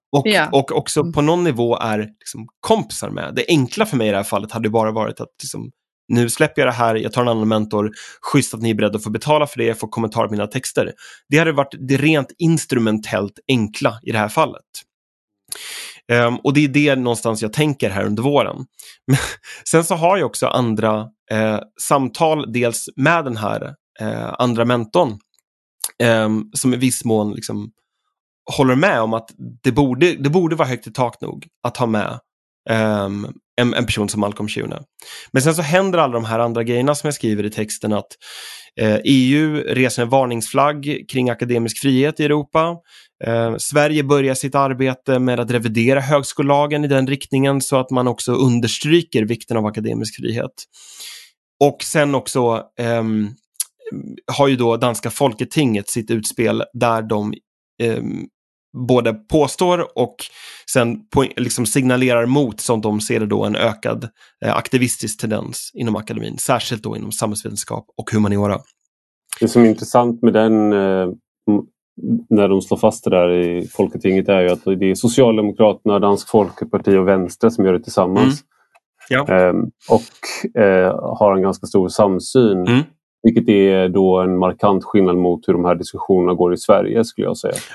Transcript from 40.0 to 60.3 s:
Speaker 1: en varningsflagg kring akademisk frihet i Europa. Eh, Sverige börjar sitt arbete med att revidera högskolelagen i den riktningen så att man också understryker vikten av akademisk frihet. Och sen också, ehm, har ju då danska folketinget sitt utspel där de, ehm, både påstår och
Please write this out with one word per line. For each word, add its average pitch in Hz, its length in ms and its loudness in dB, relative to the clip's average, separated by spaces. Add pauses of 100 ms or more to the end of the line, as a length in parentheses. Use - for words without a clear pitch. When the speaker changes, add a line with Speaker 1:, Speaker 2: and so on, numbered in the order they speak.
Speaker 1:
en 117 60 -4
varningsflagg 135 1000 -2
kring 127 200 0
akademisk 117 520 -2
frihet 139 380 2
i 151 60 0
Europa. 160 520 0 (460)
Eh, 117 340 0
Sverige 151 460 0
börjar 135 300 2
sitt 131 220 -4
arbete 131 640 0
med 127 200 0
att 120 120 -4
revidera 120 480 2
högskolelagen 143 840 0
i - 20 0
den 135 200 2
riktningen 139 540 0
så 135 160 0
att 131 140 -2
man 127 160 2
också 123 260 -2
understryker 127 920 2
vikten 117 340 -4
av 107 80 -2
akademisk 110 500 -6
frihet. 120 360 -6 (1120)
Och 143 200 0
sen 143 320 0
också, 120 480 0 (160)
ehm, 113 500 -2 (1080)
har 139 100 4
ju 135 80 2
då 117 220 2
danska 117 320 -2
folketinget 123 800 0
sitt 117 220 -6
utspel 110 520 -2 (100)
där 117 280 0
de, 107 320 -4 (500)
ehm, - 440 -4 (600)
både 117 260 4
påstår 165 840 0
och 120 180 -2 (580)